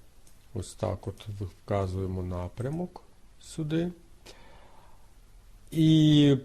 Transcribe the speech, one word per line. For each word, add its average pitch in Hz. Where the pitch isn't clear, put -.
Ось 95
так 98
от -
вказуємо 95
напрямок 110
сюди. 165
І 151